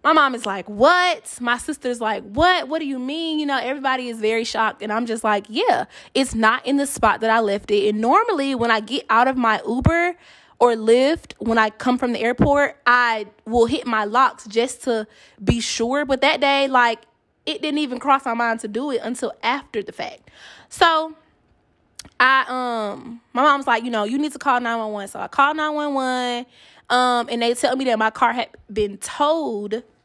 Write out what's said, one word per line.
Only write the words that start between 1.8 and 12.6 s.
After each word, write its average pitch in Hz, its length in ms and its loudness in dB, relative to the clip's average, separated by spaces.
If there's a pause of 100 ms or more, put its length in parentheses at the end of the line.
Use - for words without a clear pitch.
like, 214 240 -4
"What? 294 460 2
What 320 100 -4
do 311 60 -6
you 269 120 -6
mean?" 311 400 -6
You 302 80 -2
know, 277 120 -2
everybody 262 500 -4
is 226 140 -8
very 226 240 0
shocked. 220 360 -2
And 214 120 -6
I'm 233 120 -2
just 226 200 -6
like, 208 240 0
"Yeah, 285 360 0 (280)
it's 262 200 0
not 226 320 2
in 285 120 0
the 277 100 0
spot 220 320 2
that 226 100 0
I 226 120 4
left 208 280 -2
it." 208 200 2
And 214 100 -2
normally 277 560 2
when 233 160 0
I 220 80 2
get 226 300 -6
out 233 180 6
of 262 80 -2
my 226 320 2
Uber 339 480 2 (420)
or 240 180 6
Lyft, 247 640 2
when 226 180 0
I 220 120 4
come 247 280 -2
from 247 160 -2
the 214 80 -4
airport, 285 560 2 (100)